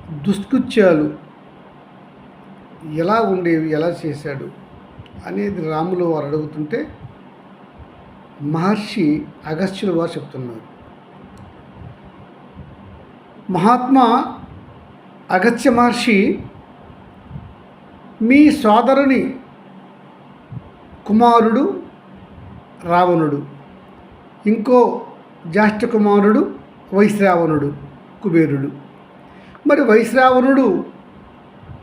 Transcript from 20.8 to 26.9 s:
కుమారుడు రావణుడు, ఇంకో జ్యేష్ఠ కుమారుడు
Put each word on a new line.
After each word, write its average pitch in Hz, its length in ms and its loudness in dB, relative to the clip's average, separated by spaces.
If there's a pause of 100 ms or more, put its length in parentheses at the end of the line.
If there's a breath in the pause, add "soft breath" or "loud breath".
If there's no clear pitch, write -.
కుమారుడు 233 800 2 (1000)
రావణుడు, 170 600 2 (1040)
ఇంకో 220 580 2 (420)
జ్యేష్ఠ 208 380 0
కుమారుడు 208 720 2 (380)